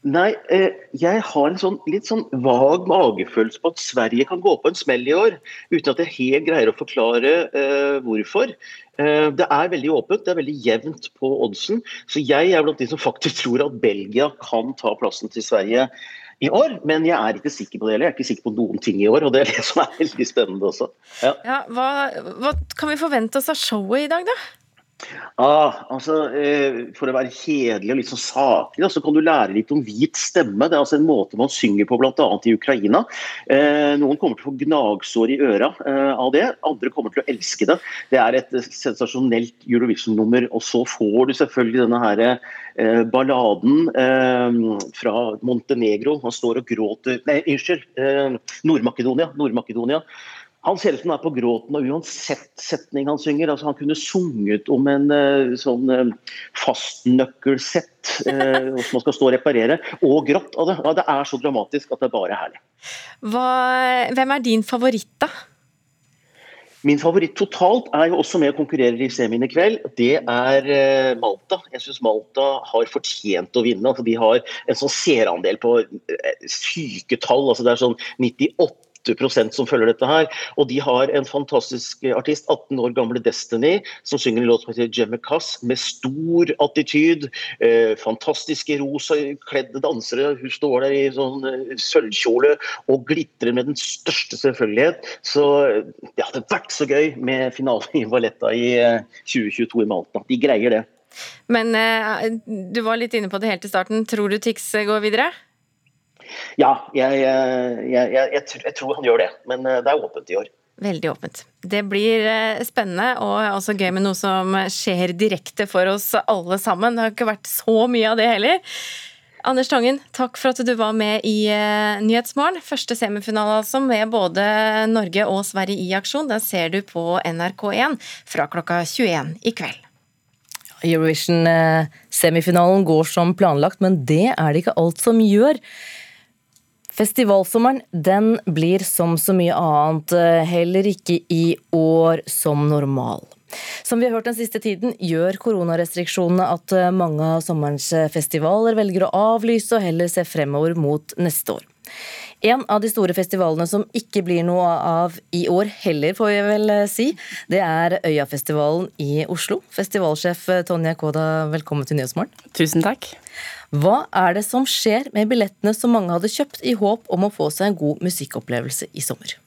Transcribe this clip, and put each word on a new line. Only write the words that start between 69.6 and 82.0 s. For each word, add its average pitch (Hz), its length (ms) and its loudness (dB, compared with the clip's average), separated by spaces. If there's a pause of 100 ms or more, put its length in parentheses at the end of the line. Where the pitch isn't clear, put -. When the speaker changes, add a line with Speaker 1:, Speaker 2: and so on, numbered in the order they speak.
Speaker 1:
Det 127 240 2
er, 127 400 2
eh, 135 560 2
Malta. 113 400 -4 (120)
Jeg 127 100 -12
synes 139 180 -14
Malta 127 640 0
har 113 240 0
fortjent 92 640 -4
å 120 160 2
vinne. 104 160 0
Altså, 131 180 0
de 113 140 0
har 117 240 4
en - 400 -6
sånn 139 80 -2
seerandel 98 720 0
på, 117 240 2
eh, - 640 -8
syke 120 720 -6
tall. 131 320 2
Altså, 120 160 2
det 120 80 6
er 127 80 2
sånn 117 160 0 (160)
nittiåtte - 640 0 (400)
prosent 120 320 0
som 123 160 -2
følger 117 240 4
dette 127 160 0
her. 156 180 4 (300)
Og 143 140 2
de 131 100 -2
har 131 320 2
en 135 160 0
fantastisk 135 800 -4 (100)